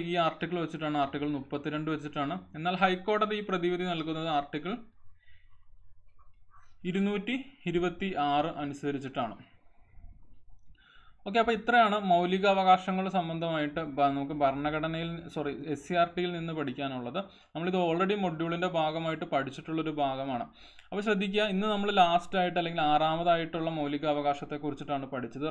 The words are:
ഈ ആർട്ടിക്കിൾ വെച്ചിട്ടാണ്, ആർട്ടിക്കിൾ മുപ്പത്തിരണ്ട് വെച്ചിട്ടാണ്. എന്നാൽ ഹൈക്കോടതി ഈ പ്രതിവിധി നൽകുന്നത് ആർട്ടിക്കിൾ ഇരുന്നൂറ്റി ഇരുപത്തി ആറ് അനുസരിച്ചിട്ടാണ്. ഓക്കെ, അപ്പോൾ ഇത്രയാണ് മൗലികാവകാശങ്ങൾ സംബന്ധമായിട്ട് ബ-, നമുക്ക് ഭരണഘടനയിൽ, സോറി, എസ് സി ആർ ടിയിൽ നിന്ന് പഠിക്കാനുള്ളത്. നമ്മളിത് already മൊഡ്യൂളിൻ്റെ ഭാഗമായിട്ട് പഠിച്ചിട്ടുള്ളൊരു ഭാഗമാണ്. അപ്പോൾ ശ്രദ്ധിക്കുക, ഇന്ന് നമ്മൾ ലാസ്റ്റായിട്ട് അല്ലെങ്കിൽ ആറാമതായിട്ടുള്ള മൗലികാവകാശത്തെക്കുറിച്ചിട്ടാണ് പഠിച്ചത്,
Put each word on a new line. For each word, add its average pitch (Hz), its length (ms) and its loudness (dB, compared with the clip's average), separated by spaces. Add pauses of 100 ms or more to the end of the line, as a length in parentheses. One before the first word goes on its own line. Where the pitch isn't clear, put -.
ഈ 175 60 -2
ആർട്ടിക്കിൾ 165 440 0
വെച്ചിട്ടാണ്, 156 380 -4
ആർട്ടിക്കിൾ 143 300 -2
മുപ്പത്തിരണ്ട് 147 640 -4
വെച്ചിട്ടാണ്. 147 460 -4 (180)
എന്നാൽ 170 200 -2
ഹൈക്കോടതി 208 600 2
ഈ 208 140 -4
പ്രതിവിധി 180 340 0
നൽകുന്നത് 160 540 -2
ആർട്ടിക്കിൾ 156 360 -4 (2000)
ഇരുന്നൂറ്റി 196 540 0 (280)
ഇരുപത്തി 175 460 -2 (200)
ആറ് 147 260 2
അനുസരിച്ചിട്ടാണ്. 139 800 -4 (1900)
ഓക്കെ, 208 140 2
അപ്പോൾ 226 180 4
ഇത്രയാണ് 226 400 6 (140)
മൗലികാവകാശങ്ങൾ 185 1000 6
സംബന്ധമായിട്ട് 165 720 -2 (140)
ബ-, 139 160 6
നമുക്ക് 139 220 -2
ഭരണഘടനയിൽ, 151 760 0 (200)
സോറി, 143 220 -4 (160)
എസ് 147 180 -4
സി 185 80 -4
ആർ 175 140 4
ടിയിൽ 180 240 -4
നിന്ന് 165 220 -6
പഠിക്കാനുള്ളത്. 139 640 -6 (320)
നമ്മളിത് 180 260 -2
already 180 380 2
മൊഡ്യൂളിൻ്റെ 170 640 -2
ഭാഗമായിട്ട് 160 480 0
പഠിച്ചിട്ടുള്ളൊരു 156 720 -2
ഭാഗമാണ്. 135 460 -2 (400)
അപ്പോൾ 202 200 -4
ശ്രദ്ധിക്കുക, 208 380 2
ഇന്ന് 202 240 0
നമ്മൾ 202 240 2
ലാസ്റ്റായിട്ട് 180 680 4
അല്ലെങ്കിൽ 170 220 0
ആറാമതായിട്ടുള്ള 160 880 4
മൗലികാവകാശത്തെക്കുറിച്ചിട്ടാണ് 147 1400 -2
പഠിച്ചത്, 131 460 -6